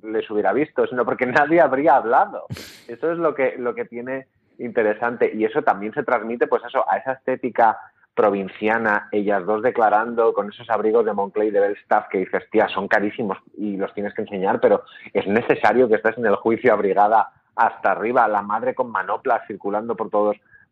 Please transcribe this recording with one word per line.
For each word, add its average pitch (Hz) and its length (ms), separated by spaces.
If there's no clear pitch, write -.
les 110 260
hubiera 107 240
visto, 127 340
sino 123 160
porque 123 220
<laughs> - 0
nadie 147 340
habría 143 380
hablado. 123 480
Eso 147 240
es 170 60
lo 160 180
que, 127 220
lo 120 180
que 117 100
tiene 120 420
interesante, 117 800
y 107 80
eso 147 200
también 104 300
se 147 100
transmite, 120 440
pues 117 160
eso, 123 260
a 95 80
esa 131 160
estética 120 640
provinciana, 107 960
ellas 101 340
dos 107 160
declarando 113 720
con 101 160
esos - 200
abrigos 110 360
de 107 60
Moncler 101 360
y 107 40
de 101 80
Belstaff 101 500
que 98 100
dices, 92 300
"Tía, 104 200
son 98 180
carísimos 104 500
y 104 180
los 95 180
tienes 101 200
que - 80
enseñar, 104 400
pero - 220
es 95 140
necesario 110 640
que 107 60
estés 110 220
en 120 80
el 101 100
juicio 113 380
abrigada 101 560
hasta 110 340
arriba, 113 380
la 104 120
madre 113 320
con 123 160
manoplas 101 580
circulando 104 480
por 107 140
todos, 104 280